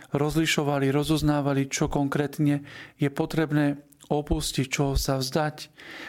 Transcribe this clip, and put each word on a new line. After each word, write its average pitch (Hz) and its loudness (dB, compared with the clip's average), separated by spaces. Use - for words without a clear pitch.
rozlišovali, 147 2
rozoznávali, 143 2
čo 143 0
konkrétne 143 0
je 143 0
potrebné 147 0
opustiť, 147 0
čo 139 0
sa 135 0
vzdať, 151 -2